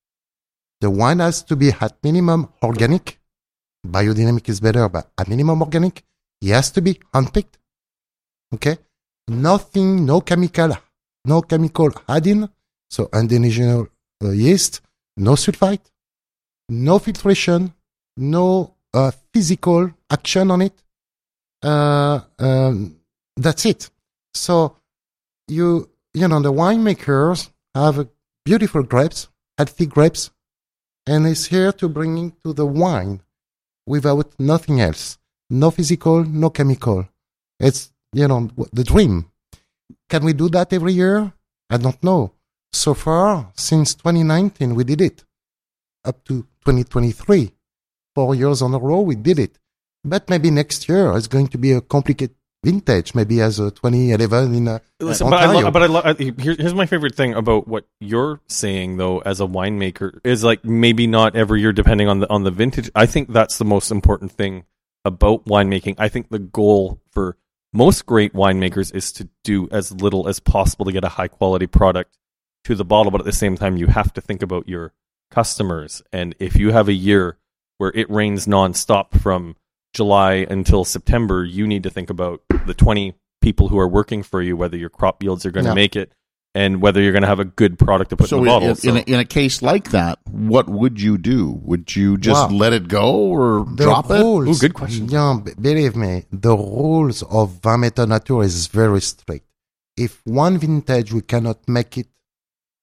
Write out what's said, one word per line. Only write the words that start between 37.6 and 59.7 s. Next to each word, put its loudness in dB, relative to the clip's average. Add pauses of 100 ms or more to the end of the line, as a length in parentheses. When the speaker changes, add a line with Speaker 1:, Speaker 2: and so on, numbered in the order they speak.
Speaker 1:
you 0
know, -2
w-, -10
the -2
dream. 2 (800)
Can -2
we 2
do 0
that 0
every 0
year? 0 (360)
I -2
don't -2
know. 0 (400)
So 0
far, -2
since 0
twenty 0
nineteen, 0
we 0
did -2
it. -2 (800)
Up -8
to -6 (180)
twenty 2
twenty-three. 0 (640)
Four 0
years 0
on 0
a 0
row, 0
we -2
did 0
it. -4 (460)
But -4
maybe 2
next -2
year 2
is -4
going 0
to -10
be 2
a 0
complicated -2 (280)
vintage, 0
maybe 0
as 0
a -2
twenty 0
eleven 0
in, 0
uh, -6 (220)
Speaker 2:
Listen, -2
Speaker 1:
Ontario. 4
Speaker 2:
but 4
I 6
lo-, 2
but 2
I -
lo-, -4
I, -10
here, -2
here's -2
my 0
favorite -2
thing -2
about 0
what -8 (140)
you're -4
saying, -6
though, -2
as -4
a -2
winemaker, -6